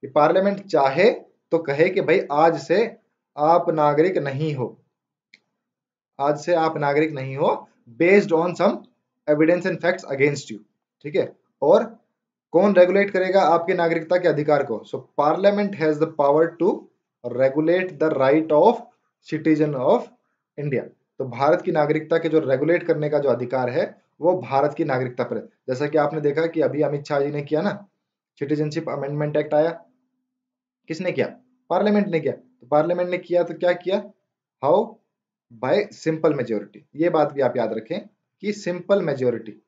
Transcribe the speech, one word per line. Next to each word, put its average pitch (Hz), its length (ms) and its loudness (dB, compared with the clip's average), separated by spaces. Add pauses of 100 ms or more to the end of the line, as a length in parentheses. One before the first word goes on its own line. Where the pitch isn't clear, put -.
ये 131 60 -12
पार्लियामेंट 185 560 2
चाहे 151 440 2 (420)
तो 165 60 0
कहे 160 320 0
कि 185 100 -2
भाई 156 320 0
आज 156 280 2
से 214 360 -2 (400)
आप 165 340 2
नागरिक 156 480 2
नहीं 143 360 -4
हो, 123 220 -8 (1400)
आज 147 200 0
से 175 160 0
आप 160 240 0
नागरिक 147 340 0
नहीं 135 240 -8
हो, 180 320 -2 (320)
based 180 320 4
on 170 220 0
some 208 200 2 (540)
evidence 160 380 2
and 170 180 -4
facts 175 200 -2 (100)
against 139 360 -2
you, 104 80 -14 (460)
ठीक 151 100 -12
है। 165 180 -2 (300)
और 196 220 6 (680)
कौन 190 240 4
रेगुलेट 190 340 6
करेगा 185 320 2
आपके 170 320 2
नागरिकता 165 420 0
के 175 120 2
अधिकार 147 360 0
को? 110 260 -8
So 127 100 -10 (200)
parliament 196 600 0
has 156 220 0
the 156 80 -2 (100)
power 147 240 4 (180)
to 196 100 2 (520)
regulate 151 800 0
the 156 160 2
right 151 400 2
of 226 240 4 (460)
citizen 151 560 0
of 208 260 0 (480)
India। 139 240 -4 (360)
तो 135 100 -6
भारत 143 340 0
की 185 100 -4
नागरिकता 156 460 0
के 165 100 -2
जो 156 120 2
रेगुलेट 143 460 0
करने 151 240 0
का 147 80 0
जो 139 100 0
अधिकार 123 420 -2
है 160 160 -2 (340)
वो 165 200 2
भारत 135 340 -2
की 165 100 -2
नागरिकता 127 400 -4
पर 113 120 -6
है। 104 60 -8 (260)
जैसा 131 180 -4
कि 151 120 0
आपने 147 220 -2
देखा 147 260 0
कि 165 140 -4
अभी 135 220 0
अमित 147 220 -4
शाह 143 160 -2
जी 143 100 -2
ने 143 120 -6
किया 151 200 -4
ना, 202 260 -6 (520)
सिटीजनशिप 151 480 -4
अमेंडमेंट 147 480 -4
एक्ट 151 180 -2
आया, 156 160 2 (1160)
किसने 165 240 -6
किया? 120 140 -2 (440)
पार्लियामेंट 202 380 2
ने 160 120 0
किया। 139 120 -4
तो - 340 -16
पार्लियामेंट 175 440 0
ने 180 80 -4
किया 175 240 0
तो 170 120 -6
क्या 175 180 0
किया? 185 300 -4 (600)
How? 180 240 2 (680)
By 127 220 -2 (200)
simple 160 400 -2
majority। 113 460 -6 (160)
ये 165 120 0
बात 151 240 0
भी 139 80 -6
आप 127 160 0
याद 110 160 -2
रखें - 280 -8 (420)
कि 208 100 -4
सिंपल 180 500 -2
मेजोरिटी। 123 520 -4 (140)